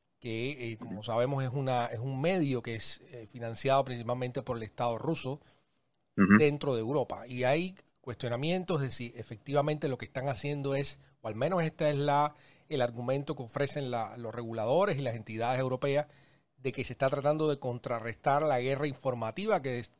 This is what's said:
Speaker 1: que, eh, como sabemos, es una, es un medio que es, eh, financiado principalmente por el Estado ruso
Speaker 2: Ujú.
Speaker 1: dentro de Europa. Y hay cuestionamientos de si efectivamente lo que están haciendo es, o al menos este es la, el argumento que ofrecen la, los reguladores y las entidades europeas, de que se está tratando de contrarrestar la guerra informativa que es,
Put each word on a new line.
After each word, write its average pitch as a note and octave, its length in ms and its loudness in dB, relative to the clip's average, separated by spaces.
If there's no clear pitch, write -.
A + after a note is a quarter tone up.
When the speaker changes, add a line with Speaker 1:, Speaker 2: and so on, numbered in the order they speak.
Speaker 1:
que, A#2+ 540 -4
eh, A2 60 -8
como G#2 260 -10
sabemos, B2+ 400 2
es B2+ 60 -2
una, B2+ 360 0
es A#2 140 -4
un C3 200 -4
medio D3+ 400 2
que A#2 140 -6
es, - 260 -4
eh, A2+ 160 -12
financiado B2+ 560 2
principalmente B2 580 -4
por A#2+ 140 -4
el A2+ 80 -6
Estado A#2 340 -2
ruso D3 420 -2
Speaker 2:
Ujú. G2 220 6
Speaker 1:
dentro C#3+ 360 4
de A2+ 60 0
Europa. A2+ 480 -2
Y B2 160 -4
hay E3+ 320 2
cuestionamientos D3 800 -2
de C3 100 -2
si A#2+ 240 -6
efectivamente C#3+ 760 -2
lo B2+ 80 -2
que A#2+ 100 -8
están C3+ 220 -4
haciendo C#3 460 -2
es, C#3 260 -2
o A2+ 60 -6
al G#2 80 -4
menos E3+ 260 2
este D#3+ 260 0
es D3 80 2
la, D3 380 4
el C#3 140 0
argumento B2+ 540 -2
que C3 80 -8
ofrecen C#3 480 -2
la, A2+ 260 -4
los A2+ 160 -8
reguladores B2 640 2
y C#3 40 -2
las A#2 120 0
entidades A#2 460 -2
europeas, C#3 480 0
de C3 160 -4
que C3+ 100 -2
se - 120 -6
está C3+ 160 2
tratando D3+ 400 2
de C#3+ 80 0
contrarrestar A#2+ 800 0
la D3 180 4
guerra C3+ 280 0
informativa C3+ 760 0
que B2+ 200 -2
es, A2+ 200 -10